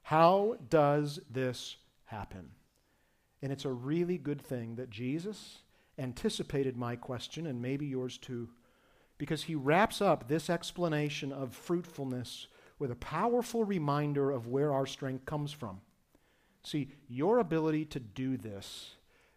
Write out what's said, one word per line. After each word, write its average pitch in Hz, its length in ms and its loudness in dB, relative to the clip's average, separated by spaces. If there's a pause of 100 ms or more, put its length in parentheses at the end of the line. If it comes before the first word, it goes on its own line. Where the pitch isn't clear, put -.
How 190 540 6 (120)
does 147 520 4 (100)
this 127 460 -4 (280)
happen?" 101 460 -12 (920)
And 135 80 -2
it's 139 140 -6
a 135 80 -2
really 165 460 0
good 143 240 -4
thing 117 340 -6
that 123 140 -8
Jesus 151 680 -6 (380)
anticipated 139 800 -2
my 120 180 -2
question, 127 520 -8
and 123 160 -4
maybe 139 240 -2
yours 127 320 -4
too, 120 320 -8 (640)
because 151 280 -4
he 165 100 -4
wraps 156 480 4
up 160 260 4
this 156 220 0
explanation 151 800 0
of 135 220 -6
fruitfulness 139 920 -4 (300)
with 135 120 -2
a 120 60 -4
powerful 233 680 2
reminder 147 680 2
of 117 180 -2
where 139 260 2
our 135 100 4
strength 131 400 -6
comes 147 280 -4
from. 98 280 -10 (800)
See, 143 280 -2 (180)
your 160 300 4
ability 156 480 2
to 147 140 -6
do 131 360 -2
this - 600 -10 (400)